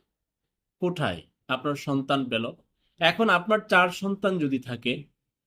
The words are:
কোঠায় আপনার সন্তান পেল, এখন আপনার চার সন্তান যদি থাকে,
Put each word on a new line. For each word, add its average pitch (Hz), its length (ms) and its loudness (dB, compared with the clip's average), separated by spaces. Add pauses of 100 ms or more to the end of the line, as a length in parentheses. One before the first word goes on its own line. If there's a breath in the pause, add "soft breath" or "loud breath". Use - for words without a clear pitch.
(800)
কোঠায় 143 420 -2 (260)
আপনার 139 280 -2
সন্তান 139 540 -2
পেল, 117 220 -2 (480)
এখন 175 300 4
আপনার 196 300 2 (100)
চার 180 200 6
সন্তান 190 500 -2
যদি 135 200 0
থাকে, 123 440 -6 (440)